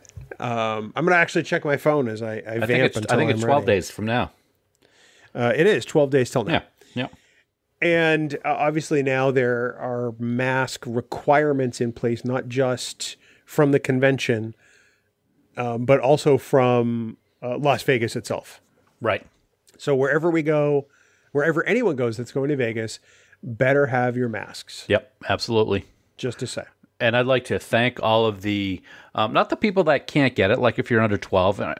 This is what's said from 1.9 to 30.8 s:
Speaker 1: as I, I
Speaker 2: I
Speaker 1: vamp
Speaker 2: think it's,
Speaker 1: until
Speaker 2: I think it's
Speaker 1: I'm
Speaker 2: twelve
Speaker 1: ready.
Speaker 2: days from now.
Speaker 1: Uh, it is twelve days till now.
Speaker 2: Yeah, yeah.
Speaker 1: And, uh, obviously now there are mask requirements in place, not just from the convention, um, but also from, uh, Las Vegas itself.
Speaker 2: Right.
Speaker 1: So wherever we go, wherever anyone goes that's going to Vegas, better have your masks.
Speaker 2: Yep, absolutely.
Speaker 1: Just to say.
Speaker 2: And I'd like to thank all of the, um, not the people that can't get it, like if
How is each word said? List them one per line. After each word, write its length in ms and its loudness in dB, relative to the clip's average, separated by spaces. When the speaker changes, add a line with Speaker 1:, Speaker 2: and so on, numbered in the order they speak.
Speaker 1:
as 140 -8
I, 140 -6
I 0 -
Speaker 2:
I 60 -10
Speaker 1:
vamp 80 -2
Speaker 2:
think 180 2
it's, 120 -2
Speaker 1:
until 180 0
Speaker 2:
I 40 2
think 120 0
it's 100 0
Speaker 1:
I'm 60 0
Speaker 2:
twelve 160 4
Speaker 1:
ready. 140 4
Speaker 2:
days 120 -4
from 160 -8
now. 260 -2
Speaker 1:
Uh, 220 0
it 100 2
is 200 2
twelve 260 2
days 180 2
till 140 -2
now. 180 0
Speaker 2:
Yeah, 140 -6
yeah. 60 0
Speaker 1:
And, 480 0
uh, 140 0
obviously 440 0
now 260 0
there 480 0
are 400 -6
mask 680 -2
requirements 920 0
in 100 -2
place, 320 -4
not 240 -4
just 720 -4
from 280 2
the 60 4
convention, 760 0
um, 280 -4
but 140 6
also 380 4
from, 800 0
uh, 160 -6
Las 260 0
Vegas 320 0
itself. 460 -10
Speaker 2:
Right. 240 -2
Speaker 1:
So 200 -2
wherever 340 0
we 120 0
go, 440 0
wherever 320 0
anyone 320 2
goes 180 0
that's 160 -10
going 200 -2
to 40 2
Vegas, 440 -4
better 440 2
have 280 -2
your 140 -2
masks. 580 -12
Speaker 2:
Yep, 240 0
absolutely. 560 0
Speaker 1:
Just 240 -8
to 80 -6
say. 160 -10
Speaker 2:
And 160 2
I'd 80 2
like 200 2
to 140 -4
thank 420 0
all 260 4
of 160 -4
the, 380 -2
um, 200 -2
not 160 0
the 80 -2
people 280 0
that 220 2
can't 280 2
get 160 4
it, 80 2
like 200 0
if 100 -4